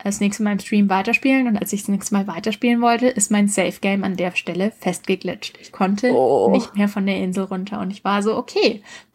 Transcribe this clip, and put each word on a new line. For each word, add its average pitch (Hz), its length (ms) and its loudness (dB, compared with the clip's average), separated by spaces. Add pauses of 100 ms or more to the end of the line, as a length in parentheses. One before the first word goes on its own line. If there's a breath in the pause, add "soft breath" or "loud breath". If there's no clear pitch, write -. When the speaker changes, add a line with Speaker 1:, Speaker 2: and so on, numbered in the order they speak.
Speaker 1:
das 202 200 -4
nächste 202 220 0
Mal 208 100 0
im 196 60 -2
Stream 202 300 2
weiterspielen. 240 580 2
Und 214 100 2
als - 160 -6
ich 202 80 -4
das - 80 -6
nächste 202 260 -2
Mal 196 120 0
weiterspielen 220 540 0
wollte, 240 260 4
ist - 220 0
mein 208 200 4
Safe-Game 196 560 -2
an 190 100 -4
der 180 220 -2
Stelle 185 340 -2
festgeglitscht. - 880 -6
Ich - 120 -20
konnte 202 380 0
Speaker 2:
Oh. 127 400 4
Speaker 1:
nicht - 260 0
mehr 202 100 2
von 202 180 -4
der 196 120 0
Insel 190 260 -2
runter 190 380 -8
und 190 100 -6
ich - 140 -12
war 202 180 2
so, 214 140 0
"Okay, 247 440 0 (340 loud breath)